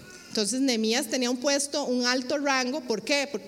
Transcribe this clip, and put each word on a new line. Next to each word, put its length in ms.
Entonces, 320
Nehemías 460
tenía 220
un 60
puesto, 480
un 220
alto 320
rango. 420
¿Por 240
qué? 260
Por, 180